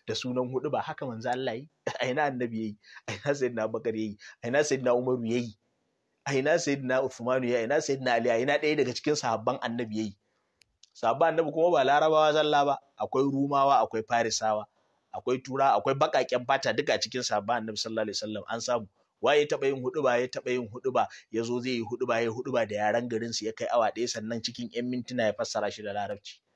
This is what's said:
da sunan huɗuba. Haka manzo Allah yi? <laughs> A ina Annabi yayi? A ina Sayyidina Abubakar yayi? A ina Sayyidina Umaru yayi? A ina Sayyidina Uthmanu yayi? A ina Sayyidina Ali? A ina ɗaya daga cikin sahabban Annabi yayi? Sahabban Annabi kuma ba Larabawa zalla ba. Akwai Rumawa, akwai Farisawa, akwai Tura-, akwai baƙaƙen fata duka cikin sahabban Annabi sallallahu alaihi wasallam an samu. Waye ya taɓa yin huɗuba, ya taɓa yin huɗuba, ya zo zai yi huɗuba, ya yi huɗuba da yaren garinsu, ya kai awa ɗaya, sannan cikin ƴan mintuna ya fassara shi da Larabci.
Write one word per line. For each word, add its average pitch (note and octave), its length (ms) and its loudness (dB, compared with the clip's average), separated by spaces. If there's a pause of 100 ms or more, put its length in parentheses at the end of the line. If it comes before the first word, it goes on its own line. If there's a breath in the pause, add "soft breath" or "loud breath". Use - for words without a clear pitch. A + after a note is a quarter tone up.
da C#3 80 -4
sunan B2+ 360 -4
huɗuba. C3 320 -2
Haka D3+ 240 -8
manzo A#2 240 -6
Allah B2+ 260 -4
yi? C#3+ 120 -12 (180)
<laughs> - 160 -6
A B2 80 -2
ina C#3+ 160 0
Annabi B2 320 -2
yayi? A2 180 -4 (300 loud breath)
A A#2+ 80 -8
ina C#3 200 -4
Sayyidina A#2+ 360 -2
Abubakar A2+ 240 -4
yayi? G#2+ 220 -6 (260 loud breath)
A A#2 60 -6
ina C3 160 0
Sayyidina C3 340 2
Umaru B2+ 320 0
yayi? A#2+ 240 -2 (720)
A C3+ 80 -2
ina D3 240 4
Sayyidina C3+ 480 0
Uthmanu B2+ 400 -2
yayi? A#2+ 160 2
A - 20 -2
ina C3 140 0
Sayyidina C3+ 400 -2
Ali? A#2+ 120 2
A A2+ 120 4
ina C#3+ 160 2
ɗaya D3+ 240 0
daga B2 120 -2
cikin D3+ 200 0
sahabban A#2+ 480 -2
Annabi A#2 340 -4
yayi? G#2+ 200 -4 (800)
Sahabban C3+ 440 2
Annabi D#3 140 2
kuma E3 180 4
ba D3+ 140 4
Larabawa D#3 480 6
zalla D3+ 320 4
ba. C#3 140 2 (200)
Akwai C3 320 0
Rumawa, C#3 540 4
akwai A2 180 -2
Farisawa, A2 640 0 (500)
akwai B2 280 -2
Tura-, C3+ 340 2
akwai C3+ 180 2
baƙaƙen C3 520 0
fata C3+ 260 2
duka B2 260 0
cikin A#2 240 -6
sahabban A2+ 440 -2
Annabi G#2+ 100 -8
sallallahu A2 320 -4
alaihi G2 100 -6
wasallam G#2 300 -8
an A2+ 120 -4
samu. A2+ 260 -2 (340)
Waye D3 200 4
ya D3 60 2
taɓa C#3 200 0
yin C#3 160 0
huɗuba, C3 380 2
ya B2+ 80 0
taɓa - 220 -6
yin B2 180 0
huɗuba, A#2+ 380 0 (240 loud breath)
ya A2 120 0
zo A#2+ 180 -2
zai B2+ 120 -4
yi A#2 100 0
huɗuba, B2 380 -2
ya - 0 -
yi A#2 80 2
huɗuba A#2+ 400 -2
da G#2 80 -6
yaren G#2+ 320 2
garinsu, A#2 380 -4
ya A2 60 -4
kai A#2 200 -6
awa A2+ 180 4
ɗaya, A#2 180 -2
sannan A2+ 340 -6
cikin B2 280 -8
ƴan A#2+ 180 -4
mintuna B2 380 -4
ya G#2 60 2
fassara G#2+ 400 -2
shi G#2+ 100 -12
da G#2 100 -6
Larabci. G2+ 480 -8 (160)